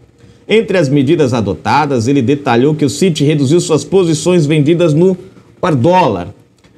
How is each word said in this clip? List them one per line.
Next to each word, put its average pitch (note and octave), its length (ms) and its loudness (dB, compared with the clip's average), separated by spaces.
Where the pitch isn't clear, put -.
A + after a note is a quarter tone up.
Entre G#3 280 0
as D3+ 120 2
medidas C#3+ 440 2
adotadas, A#2 760 -2
ele C#3+ 120 2
detalhou C3+ 540 0
que D3+ 100 -2
o B2 60 0
Citi F3 320 -2
reduziu D3 380 2
suas D#3 240 -2
posições E3+ 600 0
vendidas D#3+ 480 2
no F3+ 240 2
dólar A#2+ 560 0